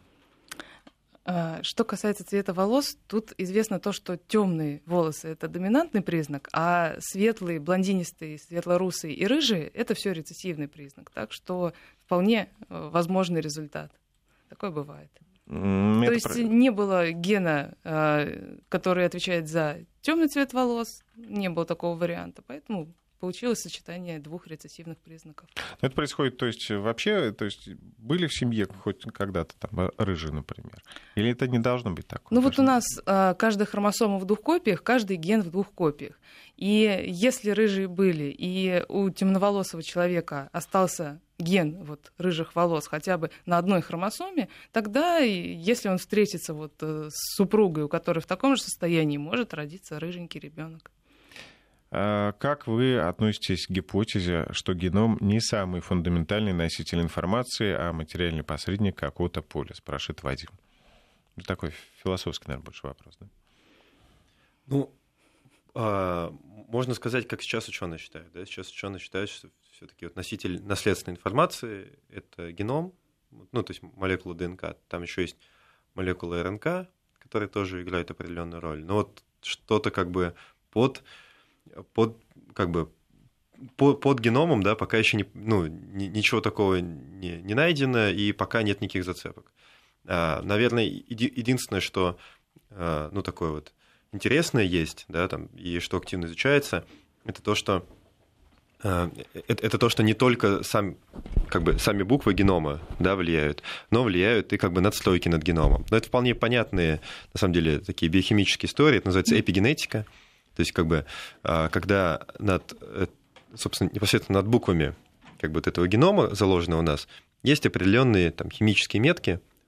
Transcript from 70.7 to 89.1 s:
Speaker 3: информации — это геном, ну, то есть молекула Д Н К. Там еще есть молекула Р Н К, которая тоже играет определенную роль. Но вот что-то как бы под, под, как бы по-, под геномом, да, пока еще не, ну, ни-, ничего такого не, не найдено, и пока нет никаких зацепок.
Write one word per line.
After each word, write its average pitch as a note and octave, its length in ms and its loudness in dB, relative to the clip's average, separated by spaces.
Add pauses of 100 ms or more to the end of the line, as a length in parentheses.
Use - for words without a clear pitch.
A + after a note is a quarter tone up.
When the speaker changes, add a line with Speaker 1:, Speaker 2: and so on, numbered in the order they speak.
Speaker 3:
информации — G#2+ 800 -4 (100)
это F2 440 -14
геном, C#3 400 -4 (580)
ну, A#2+ 120 -4
то - 100 -12
есть - 80 -18 (160)
молекула F#2 360 -4
Д F2 120 -8
Н F2+ 100 -8
К. E2 220 -12 (100)
Там F2 140 -8
еще F2 220 -4
есть D#2+ 120 -6 (580)
молекула F2+ 420 -4
Р F2 120 -2
Н G#2 100 -6
К, F3+ 300 -4 (320)
которая G#2 300 -6
тоже F#2 320 -6
играет F2 300 -4
определенную E2+ 500 -10
роль. D#2 200 -8
Но F2+ 140 -2
вот - 280 -2 (180)
что-то - 500 -2
как F2+ 180 -2
бы F2 260 -2 (360)
под, C3 320 2 (920)
под, A2+ 240 2 (360)
как F#2 180 0
бы D#2+ 180 -2 (880)
по-, C#3 160 6
под C#3 260 2
геномом, A#2+ 440 4
да, G#2 120 4
пока A2+ 220 0
еще A2 200 4
не, G2+ 160 0
ну, G2+ 340 2
ни-, F#2+ 400 -8
ничего G#2+ 340 0
такого G2 400 2
не, E2+ 600 -10
не G2 120 -6
найдено, C3+ 540 2
и G#2 240 2
пока A2 320 0
нет G2+ 180 0
никаких F#2 240 -4
зацепок. - 480 -12 (520)